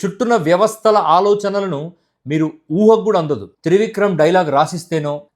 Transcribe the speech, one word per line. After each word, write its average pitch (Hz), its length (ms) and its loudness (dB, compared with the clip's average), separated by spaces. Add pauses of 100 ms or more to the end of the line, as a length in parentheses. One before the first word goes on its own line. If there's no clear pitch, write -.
చుట్టూన్న 233 320 -2
వ్యవస్థల 190 600 2
ఆలోచనలను 190 960 0 (360)
మీరు 156 240 -2 (200)
ఊహకు 214 280 4
కూడా 196 180 -2
అందదు. 143 320 -6 (140)
త్రివిక్రమ్ 202 540 0
డైలాగ్ 165 320 2
రాసిస్తేనో, 147 720 -4 (140)